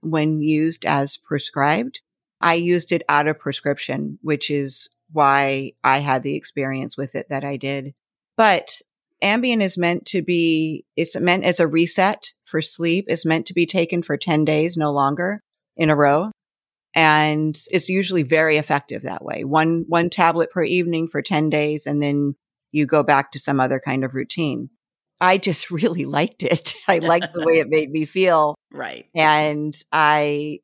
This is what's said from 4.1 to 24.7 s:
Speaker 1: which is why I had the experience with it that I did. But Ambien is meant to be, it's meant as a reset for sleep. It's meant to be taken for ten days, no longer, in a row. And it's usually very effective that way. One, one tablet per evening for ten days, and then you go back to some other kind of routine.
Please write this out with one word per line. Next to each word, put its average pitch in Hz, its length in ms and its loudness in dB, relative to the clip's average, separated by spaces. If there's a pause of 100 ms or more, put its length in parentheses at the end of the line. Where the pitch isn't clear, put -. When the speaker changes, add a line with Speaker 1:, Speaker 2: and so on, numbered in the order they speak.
Speaker 1:
which 151 280 -2
is 139 400 -4 (220)
why 139 640 2 (100)
I 135 160 2
had 131 240 -2
the 139 120 -4
experience 135 600 -8
with 135 160 -8
it - 160 -8
that 139 140 -6
I 139 140 -6
did. 139 360 -8 (420)
But 208 460 2 (420)
Ambien 226 380 0
is 185 160 0
meant 175 300 0
to 175 160 -2
be, 160 640 0 (100)
it's 165 240 -2
meant 180 240 2
as 180 160 2
a 165 80 4
reset 170 640 0 (120)
for 160 160 -4
sleep. 170 460 -2
It's - 180 -2
meant 160 220 0
to 185 60 -6
be 170 140 2
taken 175 340 -2
for 143 160 -4
ten 156 260 0
days, 156 320 0
no 151 160 0
longer, 147 500 -2 (340)
in 156 140 2
a 151 60 4
row. 147 360 4 (640)
And 151 600 4 (140)
it's 180 200 0
usually 185 340 0
very 156 340 2
effective 143 460 -4
that - 200 -10
way. - 200 -8
One, 160 440 0
one 170 220 2
tablet 165 420 2
per 175 120 -2
evening 165 440 0
for 147 140 -6
ten 156 280 0
days, 151 360 -2
and 147 160 -2
then 143 340 0 (360)
you 147 140 2
go 147 180 2
back 139 280 2
to 139 80 -10
some 139 200 -2
other 131 200 0
kind 131 240 -4
of 131 120 -6
routine. 131 540 -6 (520)